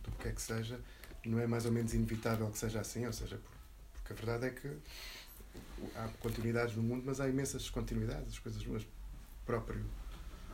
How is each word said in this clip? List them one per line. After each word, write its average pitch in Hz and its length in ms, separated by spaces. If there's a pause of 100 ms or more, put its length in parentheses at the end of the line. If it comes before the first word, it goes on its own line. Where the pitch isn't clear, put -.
do - 80
que - 160
é 110 40
que 110 80
seja, 113 400 (460)
não 113 120
é 120 80
mais 117 200
ou 117 60
menos 117 200
inevitável 113 560
que 107 80
seja 110 240
assim? 113 260
Ou 110 60
seja, 107 240
por, - 140 (520)
porque - 120
a - 20
verdade 117 300
é 123 120
que 139 100 (1300)
há 113 120 (120)
continuidades 117 560
no 113 60
mundo, 123 220
mas 135 160
há 135 80
imensas 131 340
descontinuidades, 117 680
as - 60
coisas, 110 280
mas 117 200 (580)
próprio 113 400 (680)